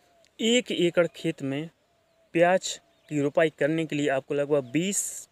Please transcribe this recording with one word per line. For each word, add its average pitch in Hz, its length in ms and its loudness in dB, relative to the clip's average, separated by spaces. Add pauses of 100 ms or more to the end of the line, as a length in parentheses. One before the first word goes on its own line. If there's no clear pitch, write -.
(400)
एक 240 320 2
एकड़ 170 380 2
खेत - 340 -6
में 143 260 -6 (640)
प्याज 175 440 2 (320)
की 147 100 -2
रोपाई 151 380 2
करने 160 260 0
के 147 100 -6
लिए 143 140 0
आपको 135 240 -2
लगभग 143 380 0
बीस 180 600 -4